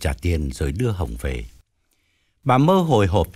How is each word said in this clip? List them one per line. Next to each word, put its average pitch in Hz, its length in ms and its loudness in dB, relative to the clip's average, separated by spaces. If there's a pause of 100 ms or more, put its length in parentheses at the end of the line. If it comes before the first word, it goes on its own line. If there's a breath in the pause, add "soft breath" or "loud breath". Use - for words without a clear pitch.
trả 76 120 -2
tiền 76 400 -2
rồi 71 200 -4
đưa 113 180 -4
Hồng 78 300 -6
về. 65 240 -6 (1000)
Bà 131 140 4
Mơ 160 160 4
hồi 151 320 4
hộp 87 300 0